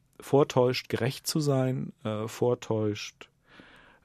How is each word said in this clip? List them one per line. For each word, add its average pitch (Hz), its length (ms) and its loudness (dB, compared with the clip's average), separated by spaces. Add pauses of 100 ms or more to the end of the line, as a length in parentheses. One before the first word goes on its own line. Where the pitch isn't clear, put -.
(200)
vortäuscht, 131 680 2
gerecht 117 380 -4
zu - 140 -2
sein, 135 520 0 (120)
äh, 107 240 -4
vortäuscht, 110 1000 -2 (760)